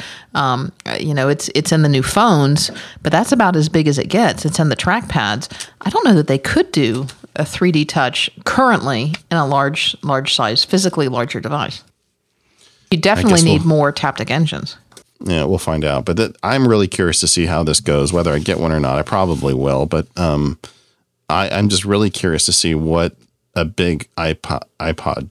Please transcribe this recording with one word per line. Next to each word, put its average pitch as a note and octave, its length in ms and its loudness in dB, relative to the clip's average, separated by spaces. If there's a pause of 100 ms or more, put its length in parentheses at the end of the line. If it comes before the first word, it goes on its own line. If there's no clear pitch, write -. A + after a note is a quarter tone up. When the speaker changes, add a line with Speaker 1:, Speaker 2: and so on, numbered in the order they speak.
(340)
Speaker 1:
Um, C3 380 -2 (140)
uh, A1 120 -6
you D3+ 160 -2
know, C3+ 140 0
it's, C#3+ 260 -2
it's D3+ 160 0
in D#3+ 120 4
the D3 60 4
new C3+ 140 4
phones, D3+ 680 2 (300)
but D#3 100 -2
that's F3+ 180 2
about G#3+ 240 4
as D#3 140 2
big D#3 180 2
as C#3+ 120 2
it B2 100 -2
gets. F#3 360 0
It's D#3 140 -2
in D#3 100 4
the B2 80 0
trackpads. B2+ 720 -2 (340)
I - 80 -4
don't G#4+ 140 0
know A#3 100 6
that D3+ 120 4
they C3+ 120 2
could - 340 0
do B2+ 340 0 (300)
a D3+ 80 -2
three F3+ 260 0
D D3+ 140 2
Touch C#3+ 440 -2 (160)
currently D3+ 720 0 (160)
in E3+ 60 0
a D3+ 100 0
large, C#3 560 -2
large C#3 320 -2
size, A2 300 0
physically F#3 420 0
larger B2 320 -4
device. - 460 -6 (1080)
You F#3 80 2
Speaker 2:
I - 20 -6
Speaker 1:
definitely G3+ 340 4
Speaker 2:
guess E3 100 6
Speaker 1:
need F#3+ 160 4
Speaker 2:
we'll E3 80 0
Speaker 1:
more D3 240 2
haptic - 380 -4
engines. - 460 -2 (460)
Speaker 2:
Yeah, E2 220 0
we'll F2 140 0
find D#2 260 -2
out. C#2 220 -2
But E2+ 100 0
that, A2 260 -2
I'm C3 240 2
really G#2 220 4
curious E2+ 320 0
to F2 80 0
see F2 180 2
how E2+ 160 0
this D#2 160 0
goes, C#2+ 340 0
whether E2+ 200 2
I D2 80 0
get E2+ 180 -2
one E2 140 0
or D#2 80 0
not. C2+ 180 0
I D2+ 40 0
probably D#2+ 520 0
will, C2+ 320 0
but, D#2 200 -2 (120)
um, D2 400 0 (720)
I, F#2 220 -2
I'm G#2 180 0
just G2 160 -2
really G2+ 260 2
curious E2 360 -2
to - 60 -2
see E2 220 0
what D#2+ 400 0 (400)
a E2+ 120 0
big F2 500 -2
iPod, D#2+ 460 -4 (180)
iPod - 500 -6